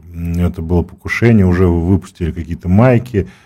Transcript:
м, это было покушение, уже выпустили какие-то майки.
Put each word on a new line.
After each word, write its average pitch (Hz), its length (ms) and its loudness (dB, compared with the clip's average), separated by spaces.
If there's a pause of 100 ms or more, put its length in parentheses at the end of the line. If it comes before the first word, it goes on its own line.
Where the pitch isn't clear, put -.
(140)
м, 85 200 -8 (120)
это 85 160 -4
было 85 220 0
покушение, 113 600 0
уже 90 220 2
выпустили 85 640 -2
какие-то 82 380 -10
майки. 110 580 2 (180)